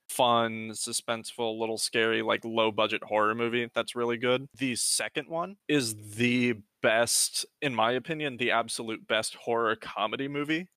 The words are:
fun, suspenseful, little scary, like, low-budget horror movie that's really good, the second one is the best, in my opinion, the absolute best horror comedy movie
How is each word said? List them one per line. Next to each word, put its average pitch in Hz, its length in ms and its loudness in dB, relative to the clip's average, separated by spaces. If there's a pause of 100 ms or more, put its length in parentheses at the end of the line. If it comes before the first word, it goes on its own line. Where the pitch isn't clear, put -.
(100)
fun, 113 640 2
suspenseful, 113 840 -4
little 113 200 -2
scary, 113 420 2
like, 110 240 0
low-budget 110 600 0
horror 107 300 2
movie 117 400 -2
that's 117 220 -2
really 120 220 0
good, 127 300 0 (100)
the 127 180 -2
second - 520 -2
one 175 280 -6 (100)
is 107 500 -2
the 123 400 4 (280)
best, - 640 2 (160)
in 139 120 -2
my 113 180 2
opinion, 139 440 -4
the 120 140 0
absolute 113 580 -2
best 110 280 0
horror 117 380 0
comedy 110 540 -4
movie 147 480 -4